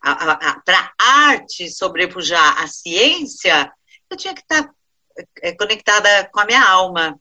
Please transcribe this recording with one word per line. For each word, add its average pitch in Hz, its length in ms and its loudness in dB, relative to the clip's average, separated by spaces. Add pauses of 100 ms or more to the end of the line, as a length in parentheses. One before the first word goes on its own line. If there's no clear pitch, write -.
a, 139 80 -2
a, 156 220 -2
a, - 260 -4
pra 180 400 0
arte 277 680 2
sobrepujar 170 920 -2
a 160 60 -6
ciência, 196 1040 -2 (400)
eu 370 60 -12
tinha 381 160 -10
que - 120 -18
tá, 302 240 -2 (720)
é, 175 120 -6
conectada 208 800 0
com 208 80 0
a 208 40 2
minha 240 160 2
alma. 180 600 2